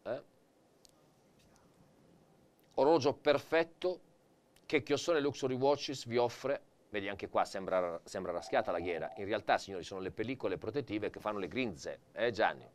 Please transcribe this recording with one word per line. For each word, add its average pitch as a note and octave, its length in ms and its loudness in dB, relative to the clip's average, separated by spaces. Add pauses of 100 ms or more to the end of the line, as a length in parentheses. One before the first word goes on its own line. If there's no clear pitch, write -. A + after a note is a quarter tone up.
eh? A2+ 200 -6 (2500)
Orologio C#3 400 6
perfetto E3 880 2 (680)
che D3+ 180 2
Chiossone D3 360 2
Luxury C#3 360 -2
Watches C#3 500 0
vi A#2 120 0
offre. B2+ 460 0 (260)
Vedi, G2 200 -4
anche G2+ 180 -6
qua G2+ 160 4
sembra, F2+ 600 0
sembra F#2 280 -6
raschiata G2+ 400 0
la F2 80 0
ghiera. E2+ 380 -4
In G2+ 80 -8
realtà, G#2+ 320 0
signori, F#2+ 260 -6
sono G2 160 -8
le F#2 120 -6
pellicole A2 460 -4
protettive G#2 520 -4
che - 100 -12
fanno G#2 200 -4
le F2+ 100 -4
grinze, F2 500 -6 (140)
eh, A2+ 180 0
Gianni? F2 440 0